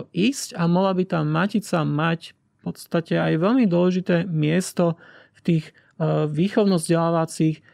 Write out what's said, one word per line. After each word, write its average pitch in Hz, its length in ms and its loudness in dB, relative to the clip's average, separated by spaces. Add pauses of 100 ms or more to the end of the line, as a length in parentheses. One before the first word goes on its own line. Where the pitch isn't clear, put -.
(140)
ísť 226 400 -2
a 170 160 0
mohla 190 240 2
by 185 160 -2
tá 160 160 0
Matica 170 560 0
mať 151 560 -2
v - 240 -20
podstate 170 560 -4
aj 165 240 0
veľmi 233 240 2
dôležité 180 640 0
miesto 165 720 0 (320)
v - 80 -20
tých, 165 240 0 (320)
e, 156 320 0
výchovno-vzdelávacích, 165 1400 0